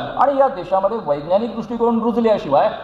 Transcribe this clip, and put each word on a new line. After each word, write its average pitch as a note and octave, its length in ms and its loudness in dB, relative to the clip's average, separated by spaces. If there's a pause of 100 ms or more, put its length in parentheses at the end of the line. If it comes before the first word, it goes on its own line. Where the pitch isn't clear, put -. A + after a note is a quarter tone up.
(200)
आणि C4+ 200 2
या C4+ 80 4
देशामध्ये F#3+ 580 -2
वैज्ञानिक F3 480 -2
दृष्टिकोन A#3 480 0
रुजल्याशिवाय G#3 680 2 (140)